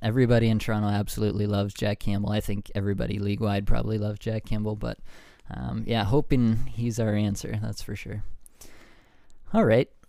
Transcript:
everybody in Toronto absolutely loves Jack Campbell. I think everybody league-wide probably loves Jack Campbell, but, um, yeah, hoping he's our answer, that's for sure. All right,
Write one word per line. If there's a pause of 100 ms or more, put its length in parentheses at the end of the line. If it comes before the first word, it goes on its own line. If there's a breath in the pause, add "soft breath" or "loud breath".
everybody
in
Toronto
absolutely
loves
Jack
Campbell.
I
think
everybody
league-wide
probably
loves
Jack
Campbell,
but, (520 loud breath)
um,
yeah,
hoping (100)
he's
our
answer,
that's
for
sure. (1300 loud breath)
All
right, (180)